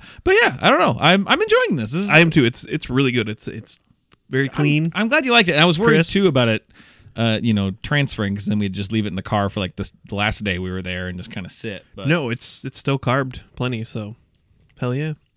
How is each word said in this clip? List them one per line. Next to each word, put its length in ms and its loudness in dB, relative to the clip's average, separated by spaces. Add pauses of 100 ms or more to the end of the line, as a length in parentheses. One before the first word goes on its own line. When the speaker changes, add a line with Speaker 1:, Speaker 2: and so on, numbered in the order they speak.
(220)
Speaker 1:
but 200 4
yeah, 180 0
I 100 4
don't 100 4
know. 200 2
I'm, 280 4
I'm 120 2
enjoying 360 2
this. 160 -4
This 120 -2
is 60 -4
Speaker 2:
I 80 6
am 100 6
too. 160 4
It's, 200 -2
it's 260 -8
really 200 2
good. 180 0
It's, 200 -10
it's 300 -14 (500)
very 220 -2
Speaker 1:
I'm, 40 -20
Speaker 2:
clean. 400 0
Speaker 1:
I'm 140 0
glad 160 0
you 80 0
like 160 4
it. 40 0
And 100 4
I 20 8
was 140 4
worried 180 4
Speaker 2:
Crisp. 160 2
Speaker 1:
too 140 4
about 220 4
it, 220 -2 (460)
uh, 260 0
you 120 2
know, 160 0 (120)
transferring, 520 -2
'cause 100 -8
then 140 0
we'd 160 -2
just 180 -6
leave 140 0
it 20 -4
in 60 -6
the 80 -6
car 260 0
for, 120 -6
like, 160 -6
this, 180 -8 (160)
the 40 -6
last 300 -2
day 140 -2
we 120 -6
were 120 -6
there 260 -6
and 80 -8
just 140 -12
kinda 180 -12
sit. 460 -12
But 120 -8
Speaker 2:
No, 220 0
it's, 380 -8
it's 120 -10
still 200 -2
carbed 420 -2 (160)
plenty. 280 -6
So, 320 -12 (600)
hell 160 -4
yeah. 200 -6 (220)